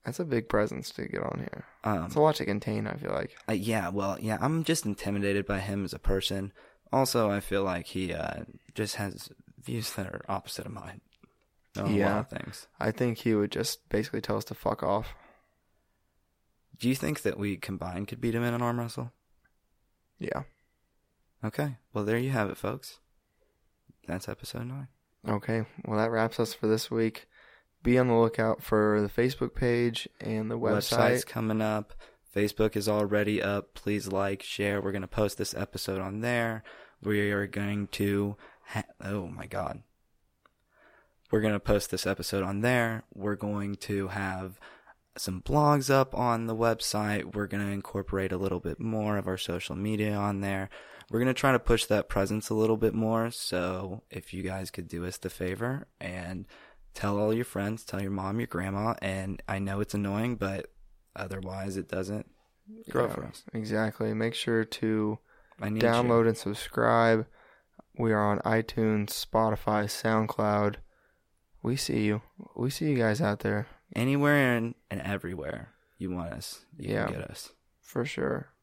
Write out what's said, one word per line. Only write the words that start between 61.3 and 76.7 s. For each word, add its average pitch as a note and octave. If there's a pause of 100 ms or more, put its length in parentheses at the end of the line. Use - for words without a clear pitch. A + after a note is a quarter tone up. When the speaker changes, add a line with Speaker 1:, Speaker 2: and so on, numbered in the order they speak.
Speaker 2:
it F#2
doesn't F#2+ (600)
grow B2
Speaker 1:
Yeah, -
Speaker 2:
for -
us. -
Speaker 1:
exactly. A2
Make A2+
sure A2+
to A2 (420)
Speaker 2:
I G#2
need A2
Speaker 1:
download A#2
Speaker 2:
you. A2+
Speaker 1:
and A2
subscribe. A2+ (720)
We A2+
are G#2
on G#2
iTunes, A2
Spotify, G#2+
SoundCloud. G#2+ (840)
We B2
see A#2
you. G#2+ (340)
We B2+
see D3+
you C3+
guys A2+
out G#2
there. G#2 (280)
Speaker 2:
Anywhere C#3
and, A#2 (160)
and G2
everywhere F2+ (300)
you F#2
want F2
us, - (140)